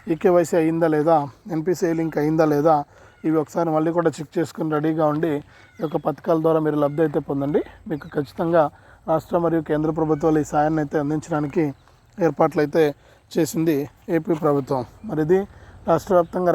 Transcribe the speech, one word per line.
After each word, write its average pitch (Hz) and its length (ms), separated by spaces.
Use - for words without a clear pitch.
ఈకేవైసీ 175 500
అయిందా 165 300
లేదా, 151 400
ఎన్పీసీఐ 165 420
లింక్ 165 240
అయిందా 156 280
లేదా, 147 380
ఇవి 160 120
ఒకసారి 165 320
మళ్ళీ 156 220
కూడా 165 180
చెక్ 151 280
చేసుకుని 156 340
రెడీగా 156 360
ఉండి 151 260
ఈ - 20
యొక్క 160 160
పథకాల 156 440
ద్వారా 160 180
మీరు 151 160
లబ్ధి 147 260
అయితే 156 180
పొందండి. 143 440
మీకు 151 180
ఖచ్చితంగా 165 640
రాష్ట్ర 160 300
మరియు 165 240
కేంద్ర 156 300
ప్రభుత్వాలు 156 480
ఈ 143 40
సాయాన్ని 156 360
అయితే 151 200
అందించడానికి 151 640
ఏర్పాట్లు 156 380
అయితే 147 340
చేసింది 160 400
ఏపీ 160 280
ప్రభుత్వం. 143 400
మరి 151 160
ఇది 185 140
రాష్ట్ర 170 280
వ్యాప్తంగా 175 380